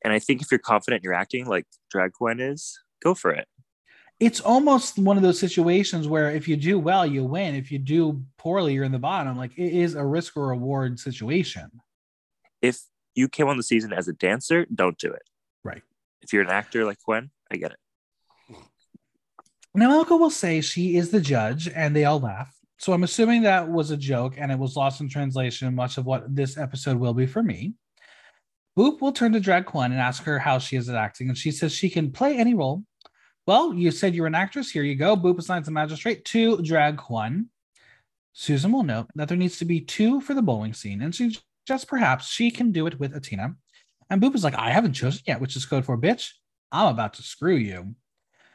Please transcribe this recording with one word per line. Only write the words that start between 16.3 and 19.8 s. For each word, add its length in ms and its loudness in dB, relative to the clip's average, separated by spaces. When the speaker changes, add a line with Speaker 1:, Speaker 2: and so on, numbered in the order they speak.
Speaker 1:
you're 120 2
an 60 -6
actor 360 -2
like 180 -6
Gwen, 280 -4
I 60 -8
get 160 -8
it. 840 -20
Speaker 2:
Now, 180 6